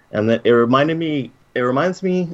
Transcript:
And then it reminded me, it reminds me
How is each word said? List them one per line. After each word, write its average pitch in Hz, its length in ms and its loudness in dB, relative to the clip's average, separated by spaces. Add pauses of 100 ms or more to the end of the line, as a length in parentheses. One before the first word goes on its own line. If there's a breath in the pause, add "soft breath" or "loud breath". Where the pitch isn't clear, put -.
(100)
And 107 180 -2
then 113 140 0
it 113 80 2
reminded 131 460 2
me, 151 340 -4 (240)
it 123 60 -2
reminds 139 420 -2
me 180 320 -2